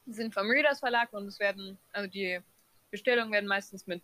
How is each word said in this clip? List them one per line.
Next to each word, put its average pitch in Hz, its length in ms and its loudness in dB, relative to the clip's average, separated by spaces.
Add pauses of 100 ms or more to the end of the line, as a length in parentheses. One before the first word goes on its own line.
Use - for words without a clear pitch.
Die 240 80 -12
sind 220 200 -4
vom 202 160 0
Readers 277 300 4
Verlag 240 340 0
und 202 140 -8
es 202 120 -12
werden, 196 380 -2 (140)
also 202 180 -4
die 180 320 -2 (500)
Bestellungen 226 400 0
werden 208 160 2
meistens 196 400 -4
mit 175 160 -8